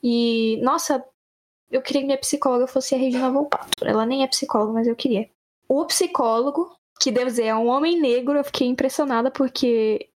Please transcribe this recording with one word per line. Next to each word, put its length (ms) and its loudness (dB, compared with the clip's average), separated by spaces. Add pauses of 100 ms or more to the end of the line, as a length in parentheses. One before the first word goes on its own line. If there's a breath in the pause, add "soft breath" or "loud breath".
E, 600 2
nossa, 420 0 (640)
eu 100 0
queria 220 -2
que 40 -4
minha 120 0
psicóloga 480 0
fosse 280 -2
a 40 0
Regina 320 2
Volpato. 400 -4 (120)
Ela 220 0
nem 180 -2
é 40 0
psicóloga, 460 -2
mas 160 0
eu 80 -2
queria. 340 -2 (380)
O 180 0
psicólogo, 920 -2 (240)
que 120 0
devo 180 0
dizer, 140 0
é 100 0
um 140 0
homem 320 2
negro, 360 2
eu 80 0
fiquei 220 -2
impressionada 640 0
porque 880 0